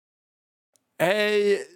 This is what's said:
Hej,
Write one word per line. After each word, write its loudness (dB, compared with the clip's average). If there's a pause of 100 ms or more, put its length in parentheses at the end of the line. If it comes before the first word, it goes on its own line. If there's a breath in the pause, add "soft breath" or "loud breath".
(1000)
Hej, 0 (180)